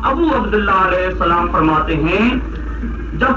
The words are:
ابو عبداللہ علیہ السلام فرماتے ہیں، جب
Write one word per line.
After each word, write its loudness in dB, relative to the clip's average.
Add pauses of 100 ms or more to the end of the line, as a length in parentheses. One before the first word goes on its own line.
ابو 2
عبداللہ 0
علیہ 2
السلام 0
فرماتے 2
ہیں، 2 (760)
جب 0